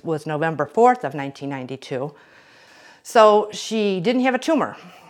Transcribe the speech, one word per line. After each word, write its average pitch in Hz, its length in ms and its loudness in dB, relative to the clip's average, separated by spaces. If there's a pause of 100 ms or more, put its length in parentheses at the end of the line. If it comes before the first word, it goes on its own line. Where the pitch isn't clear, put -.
was 156 240 -6
November 151 380 -2
fourth 247 380 2
of 135 120 -6
nineteen 139 340 -10
ninety-two. 131 640 -8 (920)
So 214 480 6
she 208 500 -4
didn't 247 200 0
have 254 140 0
a - 20 -2
tumor. 254 400 -2 (320)